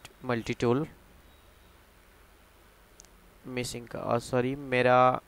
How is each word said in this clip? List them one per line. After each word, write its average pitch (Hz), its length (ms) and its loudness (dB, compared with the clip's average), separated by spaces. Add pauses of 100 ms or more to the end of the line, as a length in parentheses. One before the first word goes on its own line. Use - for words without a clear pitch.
(260)
मल्टी 120 280 -4
टूल 127 340 0 (2500)
मिसिंग 123 400 -8
का, - 120 -12
और 117 200 0
सॉरी 127 360 -2
मेरा 127 720 4